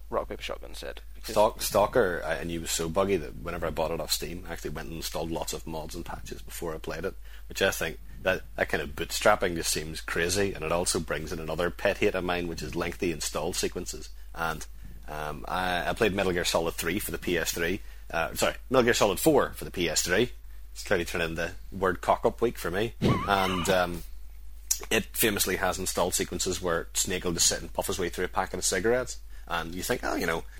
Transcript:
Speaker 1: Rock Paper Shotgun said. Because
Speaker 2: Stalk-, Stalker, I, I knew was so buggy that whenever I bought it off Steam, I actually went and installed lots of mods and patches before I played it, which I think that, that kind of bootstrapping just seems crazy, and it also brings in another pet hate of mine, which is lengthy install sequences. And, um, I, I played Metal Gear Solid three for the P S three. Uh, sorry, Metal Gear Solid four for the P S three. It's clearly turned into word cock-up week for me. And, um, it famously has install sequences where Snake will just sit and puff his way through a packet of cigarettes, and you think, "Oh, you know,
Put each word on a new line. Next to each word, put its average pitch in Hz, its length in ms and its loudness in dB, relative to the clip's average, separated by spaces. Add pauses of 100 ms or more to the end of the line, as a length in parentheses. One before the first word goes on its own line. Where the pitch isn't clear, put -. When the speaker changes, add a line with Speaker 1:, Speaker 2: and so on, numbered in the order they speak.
Speaker 1:
Rock - 220 -2
Paper 101 120 -8
Shotgun - 320 -8
said. - 280 -10 (140)
Because - 180 -8
Speaker 2:
Stalk-, 107 260 6
Stalker, 101 640 4
I, 78 140 0
I 80 60 -4
knew 82 180 -2
was 82 80 -4
so 82 180 0
buggy 98 300 4
that 67 180 -4
whenever 85 300 -4
I 78 40 2
bought 80 200 0
it 82 100 -2
off 73 100 -4
Steam, 87 380 -2
I 82 60 -6
actually 78 160 -6
went 76 180 -6
and 82 80 -8
installed 80 340 -4
lots 78 220 -2
of 78 140 -8
mods 80 280 -6
and 85 100 -8
patches - 360 -8
before - 340 -6
I 78 40 -6
played 80 260 -6
it, 92 100 -2 (360)
which - 100 -6
I 98 100 6
think 82 280 -2 (240)
that, 92 180 2 (160)
that - 140 0
kind 80 120 2
of 73 140 -6
bootstrapping 92 580 4
just 82 160 -2
seems 80 300 -2
crazy, 90 540 2
and 78 100 -6
it 80 80 0
also 90 260 2
brings 78 340 -2
in 82 80 -4
another 80 280 0
pet 95 300 0
hate 104 160 4
of 90 100 0
mine, 87 240 2
which 80 140 -4
is 76 120 -6
lengthy 85 380 0
install 78 400 -2
sequences. 92 560 -4 (260)
And, 80 320 -4 (420)
um, 76 380 -6
I, 90 440 0
I - 20 0
played 101 220 2
Metal 95 180 2
Gear 87 120 2
Solid 82 300 2
three 87 240 0
for - 140 -4
the 82 60 -4
P 85 200 0
S 80 140 0
three. 87 280 0 (300)
Uh, 82 240 0
sorry, - 200 2 (160)
Metal 127 120 6
Gear 117 120 6
Solid 101 260 4
four 120 320 6
for - 120 -8
the 90 60 -6
P 87 180 0
S 76 140 2
three. 101 300 2 (400)
It's - 100 -10
clearly 87 220 2
turned 87 180 -2
into 85 300 -2 (180)
word 92 300 0
cock-up - 420 2
week 120 160 0
for 85 140 -4
me. 110 280 0
And, 95 680 2
um, 87 320 2 (880)
it 110 220 4
famously 101 440 4
has 90 220 2
install 90 320 2
sequences 90 500 0
where 85 320 2
Snake 90 320 0
will 90 80 2
just 82 140 4
sit 101 160 4
and 82 100 -10
puff - 140 0
his 95 140 0
way 87 100 0
through 90 160 -2
a - 20 -6
packet 92 300 -2
of 87 60 -4
cigarettes, 113 540 2 (300)
and 82 280 -2
you 90 80 -4
think, - 180 0
"Oh, - 140 0
you 98 100 0
know, 82 160 0 (180)